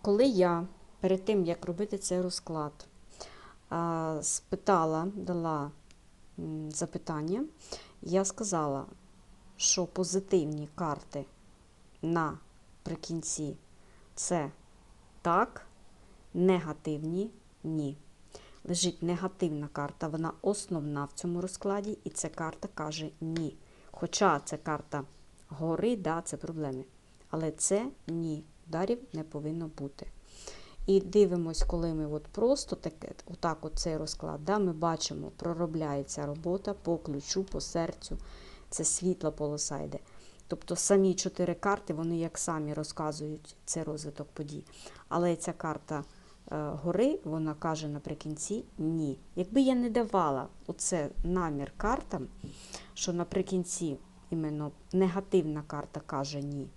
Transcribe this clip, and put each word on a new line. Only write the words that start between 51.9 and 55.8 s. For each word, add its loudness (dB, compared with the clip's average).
що -2
наприкінці 0
іменно -2
негативна 4
карта -6